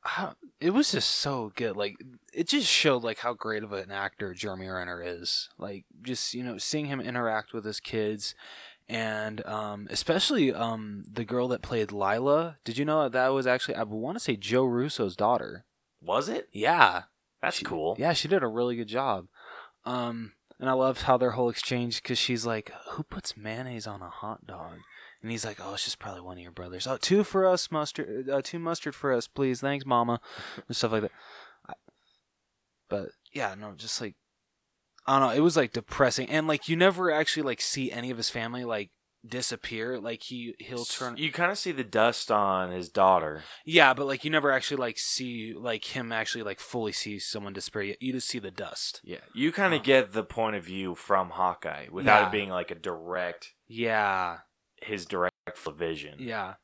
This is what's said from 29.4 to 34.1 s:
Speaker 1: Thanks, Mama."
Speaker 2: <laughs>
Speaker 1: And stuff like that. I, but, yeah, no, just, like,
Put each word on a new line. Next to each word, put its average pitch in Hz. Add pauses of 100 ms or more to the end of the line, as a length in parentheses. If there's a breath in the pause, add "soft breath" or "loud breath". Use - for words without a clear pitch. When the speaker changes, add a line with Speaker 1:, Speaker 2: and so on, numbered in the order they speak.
Speaker 1:
Thanks, 139
Mama." 120 (160)
Speaker 2:
<laughs> -
Speaker 1:
And 117
stuff 113
like 110
that. 104 (560 loud breath)
I, - (1160)
but, 101 (240)
yeah, 110
no, 104
just, -
like, 107 (920)